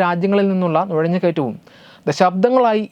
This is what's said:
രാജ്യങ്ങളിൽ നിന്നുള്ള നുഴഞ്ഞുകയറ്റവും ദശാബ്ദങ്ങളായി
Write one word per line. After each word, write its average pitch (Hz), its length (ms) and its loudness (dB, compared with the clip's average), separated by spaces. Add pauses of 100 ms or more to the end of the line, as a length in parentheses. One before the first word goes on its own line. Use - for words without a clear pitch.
രാജ്യങ്ങളിൽ 190 480 0
നിന്നുള്ള 175 260 0 (140)
നുഴഞ്ഞുകയറ്റവും 165 640 -2 (520)
ദശാബ്ദങ്ങളായി 214 840 2